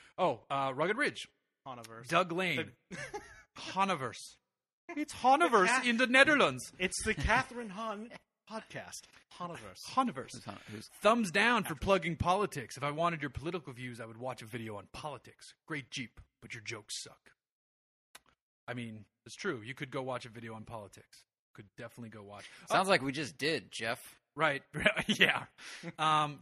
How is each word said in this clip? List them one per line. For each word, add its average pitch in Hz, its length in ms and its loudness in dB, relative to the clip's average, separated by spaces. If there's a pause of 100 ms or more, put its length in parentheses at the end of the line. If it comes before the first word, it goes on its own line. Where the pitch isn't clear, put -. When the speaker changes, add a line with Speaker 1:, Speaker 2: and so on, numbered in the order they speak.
(180)
Speaker 1:
Oh, 147 220 2 (100)
uh, 139 240 2
Rugged 180 240 0
Ridge. 247 280 -2 (400)
Speaker 2:
Honiverse. 120 420 -14
Speaker 1:
Doug 170 240 4
Lane. 165 400 -2 (180)
Speaker 2:
The 180 60 -10 (340)
<laughs> - 280 -20 (140)
Speaker 1:
Honiverse. 170 640 -2 (600)
It's 302 180 -6
Honiverse 262 540 6
Speaker 2:
The 247 140 4
Ca- 247 60 2
Speaker 1:
in 233 80 2
the 247 100 4
Netherlands. 247 720 6
Speaker 2:
It's - 240 -2
the 214 120 0
Catherine 233 560 0
Hahn 214 400 -8 (400)
podcast. 139 520 -12 (360)
Honiverse. 139 420 -12 (140)
Speaker 1:
Honiverse. 160 380 0
Speaker 3:
Who's 113 120 -14
Hon-, 101 140 -10 (140)
who's 107 160 -12 (120)
Speaker 1:
Thumbs 220 300 6
down 214 320 4
for 160 140 -6
plugging 175 400 2
politics. 180 600 0
If 131 60 -6
I 147 80 0
wanted 165 320 0
your 143 80 -4
political 147 420 -8
views, 123 280 -10
I 117 60 -10
would 113 120 -14
watch 123 240 -8
a 113 40 -14
video 110 300 -8
on 101 160 -14
politics. - 640 -12 (140)
Great 147 240 -8
Jeep, - 280 -10 (220)
but 113 100 -16
your 120 120 -12
jokes - 400 -10
suck. - 260 -20 (1400)
I 123 60 -6
mean, 113 300 -10 (220)
it's 117 100 -14
true. 143 280 -6
You 127 100 -10
could 135 160 -10
go 135 120 -4
watch 127 240 -6
a - 20 -16
video 113 260 -12
on 110 100 -12
politics. 107 600 -16 (300)
Could 107 120 -20 (100)
definitely 117 340 -14
go 107 120 -16
watch. 101 220 -14 (260)
Speaker 3:
Sounds 190 180 4
Speaker 1:
Oh. - 20 4
Speaker 3:
like 151 120 6
we 139 100 0
just 139 260 -6
did, 135 320 0
Jeff. 113 300 -4 (360)
Speaker 1:
Right. 147 320 2
<laughs> - 40 -20 (360)
Yeah. 180 340 4 (560)
Um, 151 420 4